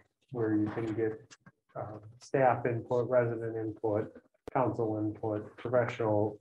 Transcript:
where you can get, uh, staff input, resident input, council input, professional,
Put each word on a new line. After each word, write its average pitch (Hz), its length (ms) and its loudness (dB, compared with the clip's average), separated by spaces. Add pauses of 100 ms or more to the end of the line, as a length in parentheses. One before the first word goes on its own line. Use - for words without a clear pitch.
(320)
where 110 240 0
you 107 180 2
can 113 200 -2
get, 110 260 0 (560)
uh, 107 240 -8 (200)
staff 127 460 2
input, 120 440 0
resident 117 460 0
input, 110 560 -2 (400)
council 113 460 0
input, 107 600 -4
professional, 113 840 0